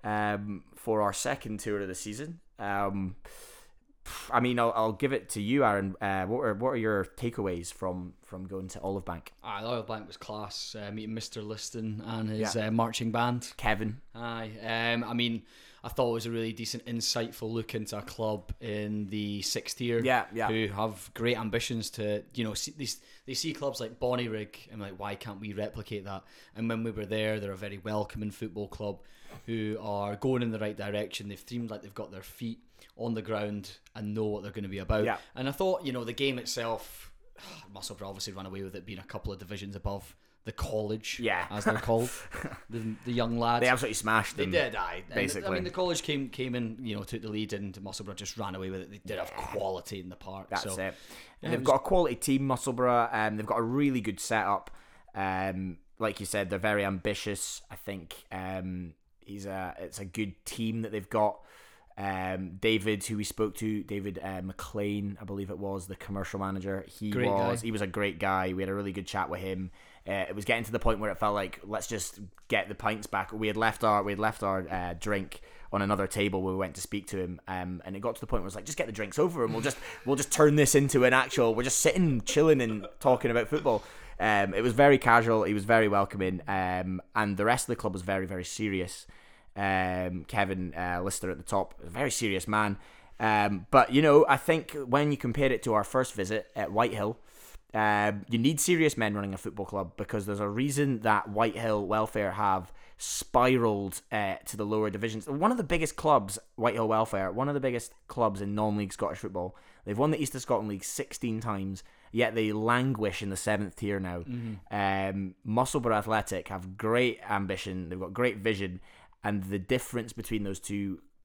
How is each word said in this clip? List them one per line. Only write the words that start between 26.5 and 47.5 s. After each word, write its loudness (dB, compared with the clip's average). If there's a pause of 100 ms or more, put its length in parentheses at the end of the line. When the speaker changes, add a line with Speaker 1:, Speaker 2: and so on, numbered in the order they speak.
Speaker 2:
And -2
when -2
we -2
were -6
there, 0
they're -6
a -8
very -8
welcoming -4
football -8
club -8 (460)
who -2
are -2
going 2
in 0
the -4
right -2
direction. -4
They've -10
seemed -6
like -8
they've -18
got -8
their -14
feet -8 (360)
on -2
the -2
ground -4 (260)
and -6
know 0
what -2
they're -8
gonna -8
be -6
about. 2
Speaker 1:
Yeah. 0 (180)
Speaker 2:
And -4
I -4
thought, 0
you -4
know, -4
the -6
game 0
itself, -6 (260)
<sighs> -18
Musselburgh -10
obviously -8
run -10
away -8
with -8
it -12
being -12
a -16
couple -8
of -12
divisions -10
above -6 (280)
the -8
college, -2
Speaker 1:
Yeah. 0
Speaker 2:
as -4
they're 4
called, 2 (300)
Speaker 1:
<laughs> -10
Speaker 2:
the, -4 (120)
the -4
young 0
lads. 4
Speaker 1:
They 4
absolutely 2
smashed 2
Speaker 2:
They -2
Speaker 1:
them, -2
Speaker 2:
did, 2
aye. -4
And, -14
Speaker 1:
basically. 0
Speaker 2:
I 0
mean, 0
the -4
college 0
came, -2
came -4
in, -2
you -4
know, -4
took -8
the -8
lead, -2